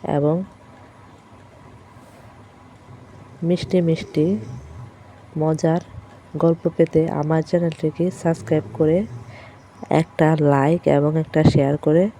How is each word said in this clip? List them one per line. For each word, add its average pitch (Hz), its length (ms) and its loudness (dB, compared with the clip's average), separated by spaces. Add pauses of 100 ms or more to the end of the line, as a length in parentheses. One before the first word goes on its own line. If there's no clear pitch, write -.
এবং 151 400 -2 (3000)
মিষ্টি 180 380 0
মিষ্টি 165 560 -2 (1000)
মজার 160 420 0 (580)
গল্প 165 400 0
পেতে 165 320 2
আমার 156 320 0
চ্যানেলটিকে 165 720 -2
সাবস্ক্রাইব 160 520 -2 (100)
করে 165 320 2 (840)
একটা 160 500 2
লাইক 143 480 2
এবং 147 320 2
একটা 156 240 0
শেয়ার 147 340 2
করে 170 320 2 (100)